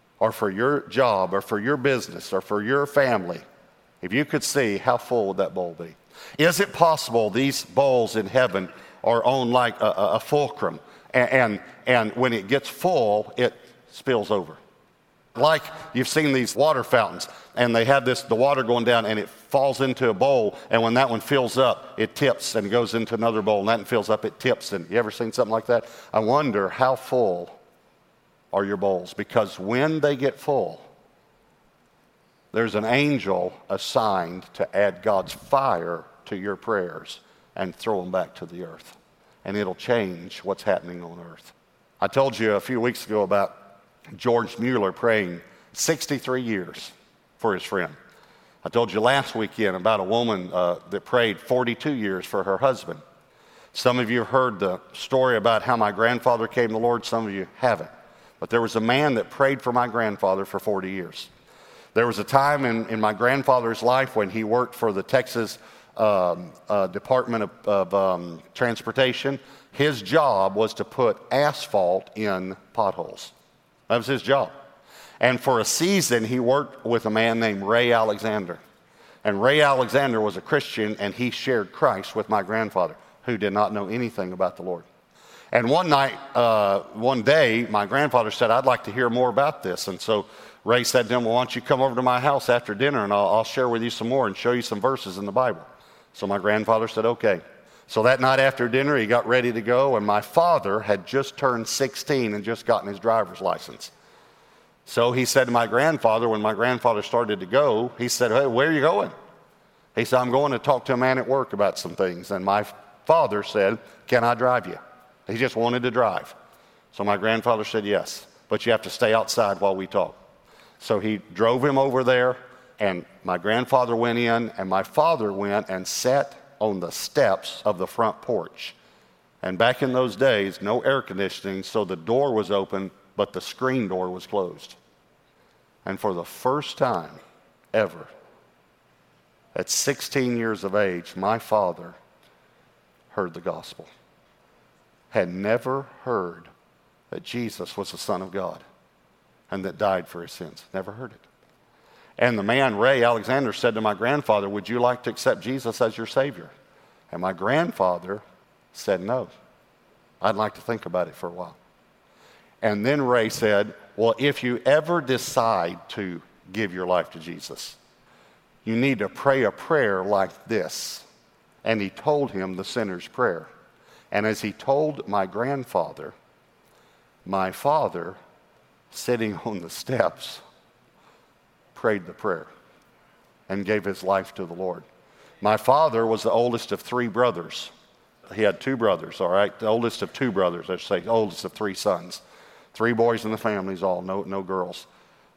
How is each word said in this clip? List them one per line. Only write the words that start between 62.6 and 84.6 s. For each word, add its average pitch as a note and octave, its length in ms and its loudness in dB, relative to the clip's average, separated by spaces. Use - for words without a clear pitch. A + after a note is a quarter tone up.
in, A2+ 220 0
in A2 140 -4
my G#2+ 120 2
grandfather's A#2+ 680 2
life C3 320 2
when G2+ 160 2
he A2 140 -4
worked A#2+ 320 0
for A2+ 160 0
the F#2+ 100 -2
Texas, A#2+ 560 -2
um, F2+ 560 2
uh, G2+ 180 2
Department A#2 560 -2
of, G2 80 -6
of, G2 280 0
um, F2 480 0
Transportation. B2+ 880 -2
His C#3 280 0
job G2+ 540 2
was G#2+ 200 0
to G#2 100 -6
put A#2 360 0
asphalt G2+ 840 0
in F#2+ 420 -4
potholes. - 600 -4
That A2+ 80 2
was A2 100 -2
his C3 160 -2
job. A#2+ 300 0
And B2 220 2
for B2+ 180 4
a G#2+ 60 2
season, D#3 600 2
he B2+ 140 -2
worked C3 480 0
with A2+ 200 0
a A2 40 0
man A2+ 300 2
named G2+ 240 0
Ray A#2+ 280 4
Alexander. G#2 680 0
And G2+ 180 0
Ray C#3+ 180 6
Alexander C3 600 4
was G#2 160 0
a F#2 40 -10
Christian, A2 600 -2
and G2+ 120 -4
he B2 200 -4
shared A2+ 400 -2
Christ G#2 420 0
with G#2+ 140 -4
my G#2 160 0
grandfather, F#2 500 -2
who A#2+ 120 -2
did G2 160 -2
not G#2 200 0
know G2+ 160 -4
anything G#2+ 440 -6
about F2+ 240 -2
the F2+ 60 -14